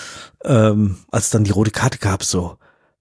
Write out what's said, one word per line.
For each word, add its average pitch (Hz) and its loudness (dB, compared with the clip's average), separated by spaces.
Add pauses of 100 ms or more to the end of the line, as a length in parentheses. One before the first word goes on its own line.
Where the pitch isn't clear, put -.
(460)
ähm, 107 2 (120)
als 107 -2
es - -4
dann 107 2
die 98 2
rote 107 2
Karte - -2
gab, 92 -2
so, 87 -4 (440)